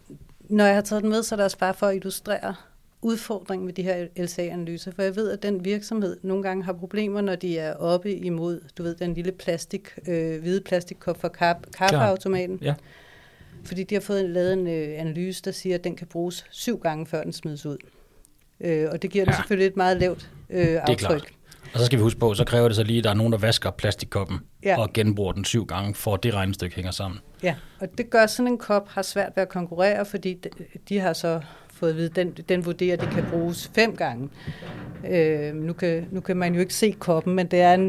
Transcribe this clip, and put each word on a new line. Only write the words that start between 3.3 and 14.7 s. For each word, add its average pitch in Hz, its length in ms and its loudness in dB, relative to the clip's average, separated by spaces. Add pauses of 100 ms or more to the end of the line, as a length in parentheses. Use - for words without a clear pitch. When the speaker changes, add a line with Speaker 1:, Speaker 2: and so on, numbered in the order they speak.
Speaker 1:
med 180 80 -8
de 185 80 -4
her 175 240 -2 (100)
L 180 120 -2
S - 100 -8
A-analyser, 170 540 -6
for 196 100 -4
jeg 190 140 0
ved, 214 140 0
at 202 120 -6
den 202 220 -2
virksomhed 208 580 -2
nogle 190 200 -2
gange 190 220 -4
har 185 80 -4
problemer, 202 480 -4
når 190 160 0
de 175 220 -4
er 156 160 -4
oppe 180 400 0
imod, 170 460 -4 (180)
du 180 40 -8
ved, 170 120 -4
den 175 200 -4
lille 175 180 -4
plastik, 180 560 -6 (200)
øh, 160 320 -2
hvide 180 200 0
plastikkop 180 600 -4
fra 170 80 -4
kaffe, 175 340 2 (100)
Speaker 2:
Klar. 185 160 2
Speaker 1:
kaffeautomaten. 190 760 2
Speaker 2:
Ja. 147 120 0 (880)
Speaker 1:
Fordi 185 180 -6
de 185 120 -4
har 196 80 0
fået 196 280 -2
lavet 180 220 2
en, 185 140 0
øh, 156 340 -4